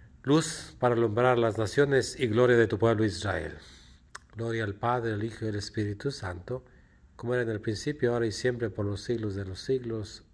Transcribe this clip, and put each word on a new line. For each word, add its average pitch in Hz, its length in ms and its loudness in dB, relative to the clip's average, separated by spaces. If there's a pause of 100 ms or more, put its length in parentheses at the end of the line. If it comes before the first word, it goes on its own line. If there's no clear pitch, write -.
(240)
Luz 156 560 0
para 120 140 4
alumbrar 117 440 4
las 113 200 2
naciones 135 600 2
y 131 80 2
gloria 120 300 6
de 113 100 8
tu 110 100 -2
pueblo 110 280 4
Israel. 87 520 -4 (760)
Gloria 113 280 -4
al 101 120 -4
Padre, 117 380 0
al 104 100 -4
Hijo 113 220 -6
y 110 40 -2
al 104 60 -4
Espíritu 104 560 -4
Santo, 90 540 -8 (500)
como 117 180 -4
era 123 100 2
en 113 60 -2
el 107 120 -4
principio, 120 520 -2
ahora 117 120 0
y 110 60 0
siempre, 120 380 -2
por 104 160 -4
los 101 160 -4
siglos 110 340 -4
de 98 100 -6
los 95 140 -10
siglos. 117 640 -6 (100)